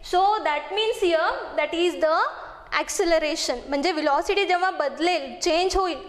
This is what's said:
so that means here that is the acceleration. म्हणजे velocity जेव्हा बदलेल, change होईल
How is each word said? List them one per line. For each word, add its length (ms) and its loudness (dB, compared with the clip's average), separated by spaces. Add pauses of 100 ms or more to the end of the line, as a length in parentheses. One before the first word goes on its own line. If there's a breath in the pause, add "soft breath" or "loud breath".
(100)
so 100 4 (240)
that 300 -2
means 280 0
here 280 4 (260)
that 180 0
is 300 2
the 120 4 (640)
acceleration. 760 0 (100)
म्हणजे 240 0
velocity 540 2
जेव्हा 240 2
बदलेल, 680 -2
change 360 2
होईल 220 0 (100)